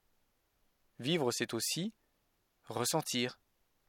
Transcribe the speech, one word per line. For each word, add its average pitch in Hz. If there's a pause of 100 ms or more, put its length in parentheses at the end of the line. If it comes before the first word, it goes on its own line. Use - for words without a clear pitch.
(1000)
vivre, 135
c'est -
aussi 156 (760)
ressentir, 120 (480)